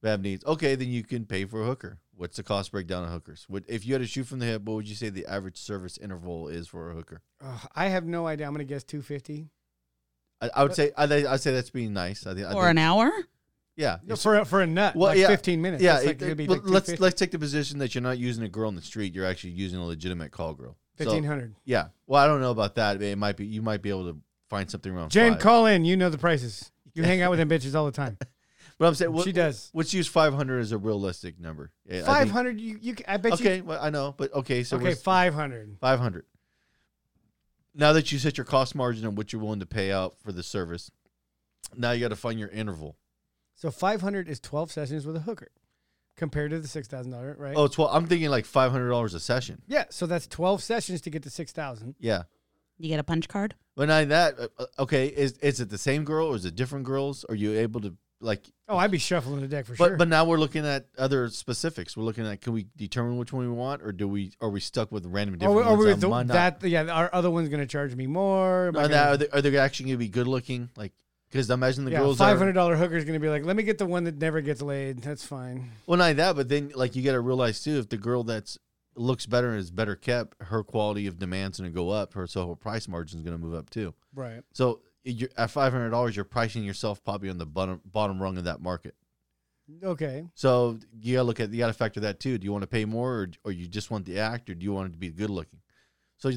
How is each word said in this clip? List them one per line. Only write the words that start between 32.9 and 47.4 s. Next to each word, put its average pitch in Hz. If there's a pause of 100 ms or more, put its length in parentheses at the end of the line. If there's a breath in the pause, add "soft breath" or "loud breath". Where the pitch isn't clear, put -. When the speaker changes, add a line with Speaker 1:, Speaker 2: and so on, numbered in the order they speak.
Speaker 2:
I 196
bet 208
you 240
Speaker 1:
Okay, 185
well, 160
I 151
know, 143
but 139
okay, 127
so 127
Speaker 2:
Okay, 156
Speaker 1:
what's 156
Speaker 2:
five 180
hundred. 120
Speaker 1:
five 127
hundred. 107 (1500)
Now 151
that 156
you 143
set 135
your 127
cost 131
margin 120
on 104
what 104
you're 110
willing 107
to 92
pay 98
out 92
for 104
the 87
service, 87 (840)
now 120
you 120
gotta 110
find 113
your 107
interval. 85 (580)
Speaker 2:
So 160
five 196
hundred 190
is 143
twelve 151
sessions 147
with 160
a 160
hooker, 190 (680)
compared 147
to 165
the 151
six 135
thousand 127
dollar, 127
right? 139